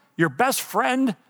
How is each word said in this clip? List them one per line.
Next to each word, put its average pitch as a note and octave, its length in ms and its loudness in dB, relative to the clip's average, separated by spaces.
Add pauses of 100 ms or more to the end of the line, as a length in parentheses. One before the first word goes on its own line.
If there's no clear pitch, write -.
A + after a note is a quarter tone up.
(160)
Your E3 140 2
best B3 320 0
friend B3+ 540 0 (140)